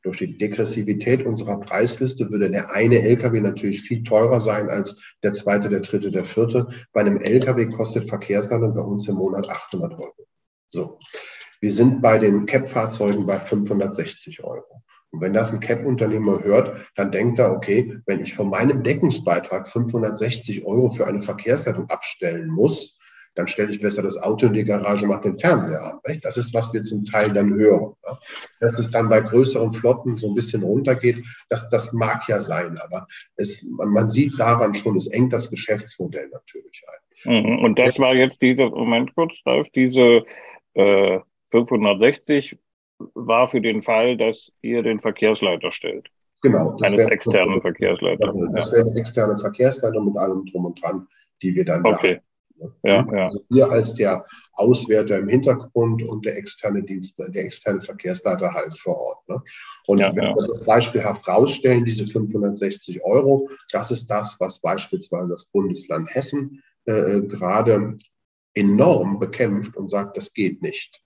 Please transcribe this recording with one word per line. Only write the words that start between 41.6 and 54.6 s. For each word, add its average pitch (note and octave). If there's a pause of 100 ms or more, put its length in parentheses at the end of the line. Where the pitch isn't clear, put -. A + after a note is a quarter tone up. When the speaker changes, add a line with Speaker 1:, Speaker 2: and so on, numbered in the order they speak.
Speaker 2:
war A#2
für A#2
den G#2+
Fall, A#2
dass A2+ (100)
ihr A#2
den A2
Verkehrsleiter G2
stellt. - (320)
Speaker 1:
Genau, E2
das -
Speaker 2:
Eines G2+
Speaker 1:
wäre A2+
Speaker 2:
externen G2
Verkehrsleiters. F2+ (200)
Speaker 1:
Das F2
Speaker 2:
Ja. A#2+
Speaker 1:
wäre A2+
eine A2
externe G#2+
Verkehrsleitung A2
mit G2+
allem F#2+
Drum F2+
und E2+
Dran, F2+ (340)
die F#2
wir F#2
dann F2
da -
Speaker 2:
Okay. F2+
Speaker 1:
haben, -
ne? - (100)
Speaker 2:
Ja, G2+
Speaker 1:
Mhm. G#2+
Speaker 2:
ja. F#2+
Speaker 1:
Also G2
wir B2
als A2+
der F#2+ (260)
Auswerter G#2+